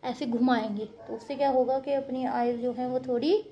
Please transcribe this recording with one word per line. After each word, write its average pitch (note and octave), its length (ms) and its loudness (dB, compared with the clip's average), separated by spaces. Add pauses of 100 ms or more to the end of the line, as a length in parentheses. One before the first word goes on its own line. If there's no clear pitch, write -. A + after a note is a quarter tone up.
ऐसे B3+ 220 -6
घुमाएंगे। A3+ 600 0
तो - 300 -12
उससे C#4 200 -8
क्या C#4 140 2
होगा B3+ 300 4
कि C#4 140 -2
अपनी C4 320 -2
eyes A#3+ 340 0
जो B3 120 -2
है B3 180 -4
वो B3+ 100 0
थोड़ी B3+ 340 2 (180)